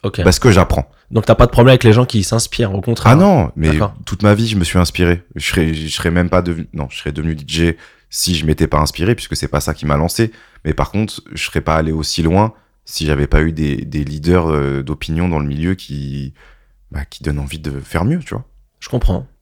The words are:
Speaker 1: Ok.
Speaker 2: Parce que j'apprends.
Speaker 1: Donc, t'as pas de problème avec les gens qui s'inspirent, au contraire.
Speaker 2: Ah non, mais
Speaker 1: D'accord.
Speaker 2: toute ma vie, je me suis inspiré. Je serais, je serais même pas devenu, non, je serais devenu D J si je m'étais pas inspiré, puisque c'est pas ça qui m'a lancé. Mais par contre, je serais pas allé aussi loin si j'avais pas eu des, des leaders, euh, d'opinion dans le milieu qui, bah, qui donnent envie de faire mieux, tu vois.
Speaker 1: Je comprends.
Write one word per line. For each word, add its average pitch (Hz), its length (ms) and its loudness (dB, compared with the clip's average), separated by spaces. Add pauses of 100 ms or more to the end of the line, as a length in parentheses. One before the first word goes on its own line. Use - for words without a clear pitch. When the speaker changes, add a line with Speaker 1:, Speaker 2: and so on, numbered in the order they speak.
Speaker 1:
Ok. 101 200 -4
Speaker 2:
Parce - 160 6
que 123 120 4
j'apprends. - 400 4 (200)
Speaker 1:
Donc, 110 160 0
t'as 113 80 4
pas 123 120 6
de - 40 -2
problème 123 200 6
avec 127 140 6
les 110 80 8
gens 123 120 4
qui 107 180 0
s'inspirent, 110 520 -2
au 98 60 -4
contraire. 117 320 2
Speaker 2:
Ah 151 40 8
non, 165 400 4
mais 78 140 2
Speaker 1:
D'accord. 85 240 0 (100)
Speaker 2:
toute 92 180 -6
ma 104 120 6
vie, 113 120 0
je 110 100 -2
me 87 80 2
suis 90 140 0
inspiré. 87 440 2 (120)
Je 73 120 -8
serais, 80 280 0
je 78 140 -8
serais - 220 -2
même 87 180 2
pas 90 140 2
devenu, 87 300 -4
non, 71 180 -8
je - 80 -16
serais 76 140 -6
devenu 80 220 -4
D 73 120 -10
J 82 300 0 (340)
si - 240 -4
je 78 120 -4
m'étais 78 200 2
pas 78 120 0
inspiré, 85 360 0
puisque - 220 -8
c'est - 120 -6
pas 71 120 -2
ça 76 140 -4
qui - 120 -8
m'a 73 100 2
lancé. 98 340 0 (340)
Mais 78 100 -2
par 76 160 -2
contre, 104 320 -4 (100)
je - 120 -8
serais - 160 -4
pas 80 160 0
allé 80 160 0
aussi 78 300 -4
loin 98 320 2 (300)
si - 220 -6
j'avais 71 200 0
pas 78 160 2
eu 82 100 0
des, 76 240 -2
des 71 280 -6
leaders, 80 440 0
euh, 69 340 0
d'opinion 78 460 -4
dans 80 120 0
le 73 60 -2
milieu 78 280 -2
qui, 69 600 -8 (580)
bah, 73 120 -8
qui - 180 -18
donnent 71 180 -4
envie 69 180 -8
de 71 220 -8
faire 85 240 -4
mieux, 160 160 -2
tu - 140 -12
vois. 123 100 -10 (340)
Speaker 1:
Je - 100 -18
comprends. 120 380 -2 (160)